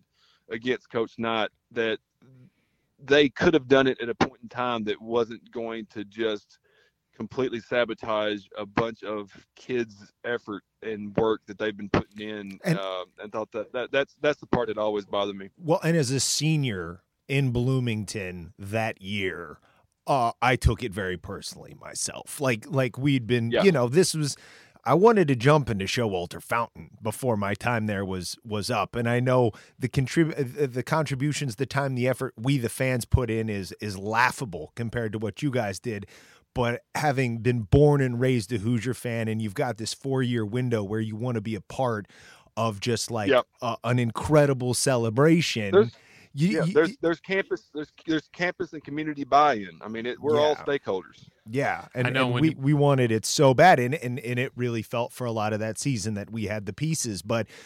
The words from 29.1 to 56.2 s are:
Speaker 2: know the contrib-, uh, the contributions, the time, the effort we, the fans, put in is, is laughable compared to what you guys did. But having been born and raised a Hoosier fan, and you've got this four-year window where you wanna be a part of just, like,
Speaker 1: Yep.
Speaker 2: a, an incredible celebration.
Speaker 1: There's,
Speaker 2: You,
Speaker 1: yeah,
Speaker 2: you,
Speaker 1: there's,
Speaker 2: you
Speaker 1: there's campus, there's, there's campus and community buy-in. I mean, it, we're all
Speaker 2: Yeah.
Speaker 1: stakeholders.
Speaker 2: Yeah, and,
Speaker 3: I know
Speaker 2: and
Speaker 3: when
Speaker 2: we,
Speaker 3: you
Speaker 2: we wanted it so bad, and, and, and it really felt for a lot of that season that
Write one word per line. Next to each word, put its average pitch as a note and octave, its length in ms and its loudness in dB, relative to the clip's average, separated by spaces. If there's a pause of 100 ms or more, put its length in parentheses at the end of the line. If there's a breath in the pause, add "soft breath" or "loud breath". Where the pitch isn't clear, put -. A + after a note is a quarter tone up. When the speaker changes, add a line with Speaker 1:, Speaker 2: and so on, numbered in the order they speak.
Speaker 2:
know B2+ 320 4 (260 loud breath)
the B2+ 120 -4
contrib-, D3+ 500 0
uh, C#3 280 -2
the B2 160 -6
contributions, C#3+ 760 -2
the C3+ 80 -2
time, C3+ 300 -2
the B2 120 0
effort B2+ 300 -2
we, C3+ 200 2
the A2+ 120 -2
fans, C3 340 0
put A#2+ 260 2
in A2 200 -2
is, G2 320 -4
is G#2 160 -6
laughable B2 800 0
compared A2+ 360 -6
to A2 80 -6
what G#2+ 240 -6
you C#3+ 80 -2
guys G2+ 300 -4
did. G#2 240 -6 (500 loud breath)
But A#2+ 260 0 (140)
having C3 440 0
been A#2+ 220 0
born C#3+ 400 6
and B2 180 0
raised B2+ 320 2
a A#2+ 60 0
Hoosier A#2 380 0
fan, A#2 320 -4
and A2 140 -4
you've G#2+ 120 -4
got B2 240 -4
this A2 160 -8
four-year B2 520 0
window A#2 380 0
where A2 180 -2
you A2 140 -4
wanna A#2 260 -4
be A2 120 -6
a F#2+ 80 -6
part A#2 460 -2 (500 loud breath)
of G#2+ 220 -2
just, A2+ 320 -2
like, A2 180 -2
Speaker 1:
Yep. B2 160 4 (160)
Speaker 2:
a, A#2 220 -4
an B2 160 2
incredible B2+ 760 2
celebration. B2 960 2
Speaker 1:
There's, G3 200 6 (420 loud breath)
Speaker 2:
You, D3 140 2
Speaker 1:
yeah, E3 160 0
Speaker 2:
you, F3 100 0
Speaker 1:
there's, D#3+ 160 6
Speaker 2:
you B3 120 -10
Speaker 1:
there's E3 180 0
campus, F#3+ 540 -4
there's, D3 180 -10 (140)
there's D#3+ 280 -2
campus F3 400 -4
and D3 100 -14
community D3 400 -6
buy-in. B2 580 2
I G#2 80 -10
mean, A2+ 180 -6
it, B2 120 -6
we're D3+ 200 2
all D3+ 180 4
Speaker 2:
Yeah. - 60 -14
Speaker 1:
stakeholders. G#2+ 640 -4 (220)
Speaker 2:
Yeah, A2 460 -2
and, B2 120 0
Speaker 3:
I - 20 -2
know C3 160 0
Speaker 2:
and B2 80 -2
Speaker 3:
when B2+ 80 0
Speaker 2:
we, D#3+ 80 4
Speaker 3:
you D#3 80 -2
Speaker 2:
we C3+ 160 2
wanted C#3 380 4
it A2 140 0
so C3+ 280 6
bad, D#3 260 8
and, B2 160 -2
and, B2 240 -6
and B2 180 -4
it C3 180 -2
really A#2+ 260 -2
felt A#2+ 320 -6
for B2 120 -8
a A#2 60 -2
lot G#2+ 220 -2
of G#2 60 -2
that A2 200 -6
season A2 360 -2
that G2+ 160 -8